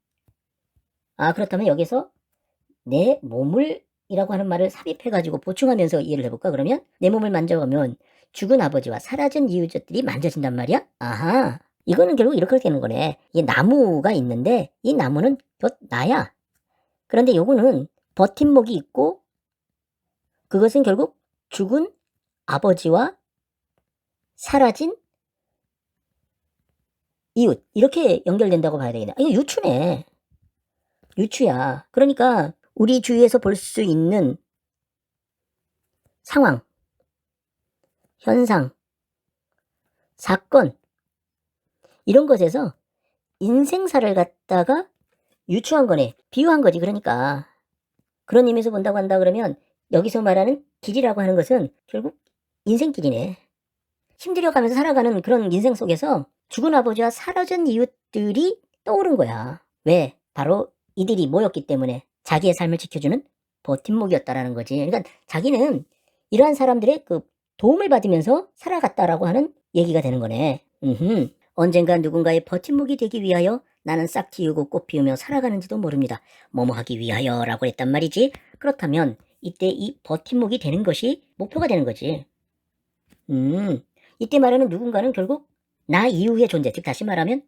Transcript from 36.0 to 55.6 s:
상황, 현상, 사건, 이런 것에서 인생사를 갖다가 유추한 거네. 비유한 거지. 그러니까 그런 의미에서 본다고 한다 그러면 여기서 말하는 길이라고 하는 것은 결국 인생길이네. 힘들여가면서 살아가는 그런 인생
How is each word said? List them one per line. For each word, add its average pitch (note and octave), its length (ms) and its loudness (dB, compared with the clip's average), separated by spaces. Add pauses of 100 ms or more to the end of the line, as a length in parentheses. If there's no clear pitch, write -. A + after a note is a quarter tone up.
상황, G3 380 2 (1600)
현상, A3 540 2 (1400)
사건, - 600 2 (1300)
이런 C4 200 6
것에서 G#3+ 480 2 (640)
인생사를 C4+ 720 0
갖다가 F#3 760 0 (600)
유추한 B3 380 0
거네. D3 280 0 (160)
비유한 D4+ 300 2
거지. E3+ 180 4
그러니까 C#3+ 680 -4 (800)
그런 B3 220 4
의미에서 A3+ 240 0
본다고 G3+ 260 -2
한다 F#3+ 220 0
그러면 F#3 360 0 (360)
여기서 G#3 300 0
말하는 G#3 440 0 (160)
길이라고 G#3 400 -2
하는 F#3 140 0
것은 F3 340 0 (180)
결국 A3+ 300 -10 (480)
인생길이네. A#3 720 -2 (800)
힘들여가면서 D#4+ 580 -2
살아가는 B3+ 460 0
그런 G#3+ 300 0
인생 G#3 240 0